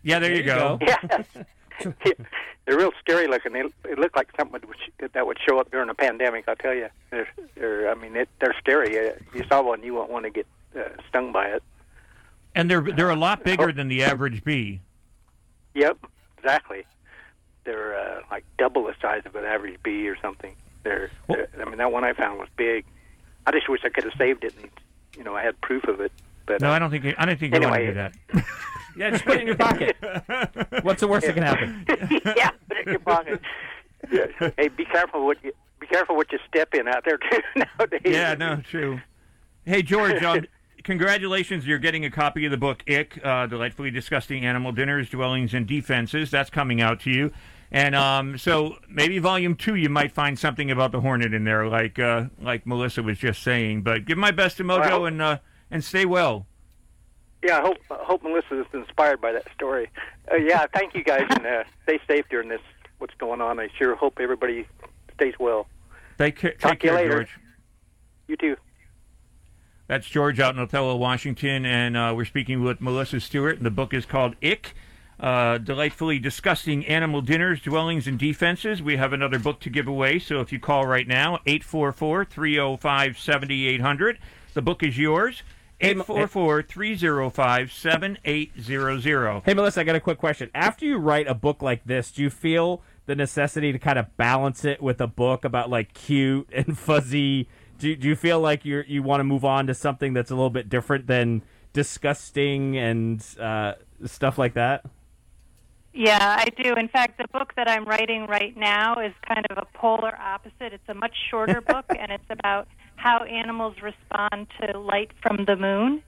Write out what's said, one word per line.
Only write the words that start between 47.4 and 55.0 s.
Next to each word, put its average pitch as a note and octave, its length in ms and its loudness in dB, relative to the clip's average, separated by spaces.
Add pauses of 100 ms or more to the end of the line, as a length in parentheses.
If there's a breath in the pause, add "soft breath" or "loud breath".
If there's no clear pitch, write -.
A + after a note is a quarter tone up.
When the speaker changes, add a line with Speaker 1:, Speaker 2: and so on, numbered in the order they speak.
Speaker 1:
And, C#3 240 2
um, C3+ 440 2
so D#3 360 2 (140)
maybe E3 320 2
volume F3+ 340 2
two, A3 220 0
you D#3 120 4
might C#3+ 220 2
find C#3+ 260 0
something C#3+ 320 -2
about C3 220 2
the B2 100 -2
hornet A#2+ 320 2
in G#2+ 120 0
there, A2 240 2
like, A2+ 320 0
uh, A#2 240 2 (180)
like A#2 240 -4
Melissa B2 380 -2
was G#2+ 140 -2
just A#2 260 -2
saying. A2 380 0
But A2+ 220 0
give E3 140 -2
my G3+ 140 4
best F#3 240 2
to F#3 80 -6
Mojo F3+ 160 2
Speaker 3:
Well, - 20 4
I D3+ 80 4
hope F3 160 2